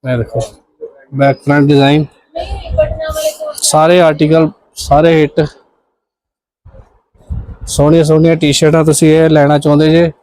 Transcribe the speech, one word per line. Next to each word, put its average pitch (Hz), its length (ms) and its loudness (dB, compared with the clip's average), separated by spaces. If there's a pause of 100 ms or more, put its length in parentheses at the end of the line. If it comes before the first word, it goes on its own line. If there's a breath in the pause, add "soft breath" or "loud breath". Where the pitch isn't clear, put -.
(120)
ਇਹ 123 60 -4
ਦੇਖੋ, 110 220 -6 (720)
ਬੈਕ 139 220 0
ਫਰੰਟ 143 320 0
ਡਿਜ਼ਾਈਨ, 143 360 2 (1500)
ਸਾਰੇ 165 460 2
ਆਰਟੀਕਲ, 156 500 2 (240)
ਸਾਰੇ 156 480 2
ਹਿੱਟ, 147 240 -2 (2250)
ਸੋਹਣੀਆਂ 151 380 0
ਸੋਹਣੀਆਂ 160 320 2
ਟੀ-ਸ਼ਰਟਾਂ। 156 480 0
ਤੁਸੀਂ 156 300 2
ਇਹ 160 160 2
ਲੈਣਾ 147 280 2
ਚਾਹੁੰਦੇ 151 320 2
ਜੇ 165 220 2 (100)